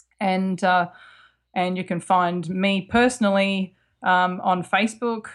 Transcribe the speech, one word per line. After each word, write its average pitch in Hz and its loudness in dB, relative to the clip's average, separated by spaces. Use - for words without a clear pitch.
And, 190 -2
uh, 180 4
and 185 -2
you 185 -4
can 175 -6
find 180 0
me 190 0
personally, 196 0
um, 180 2
on 180 0
Facebook. 220 -2